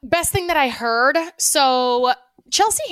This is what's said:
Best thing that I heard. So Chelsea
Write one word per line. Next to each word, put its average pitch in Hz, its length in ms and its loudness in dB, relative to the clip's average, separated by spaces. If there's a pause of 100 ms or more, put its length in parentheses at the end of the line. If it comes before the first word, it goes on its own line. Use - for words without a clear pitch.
Best 330 300 -2
thing 349 160 -2
that 330 80 0
I 277 120 2
heard. 233 480 0 (220)
So 254 760 2 (380)
Chelsea 427 420 0